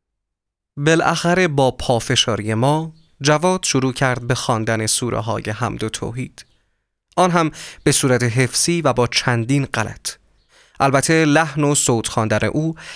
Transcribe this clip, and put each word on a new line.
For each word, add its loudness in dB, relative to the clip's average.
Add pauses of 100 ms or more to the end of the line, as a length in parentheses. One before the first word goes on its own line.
(760)
بالاخره 2
با 2
پافشاری -2
ما، 0 (280)
جواد 2
شروع 0
کرد -2
به 0
خواندن -2
سوره‌های -4
حمد -4
و -4
توحید، -10 (720)
آن 4
هم 2 (320)
به 4
صورت 2
حفظی 0
و 2
با 0
چندین 0
غلط. -6 (720)
البته 4
لحن 2
و 2
صوت 0
خواندن 0
او -2 (200)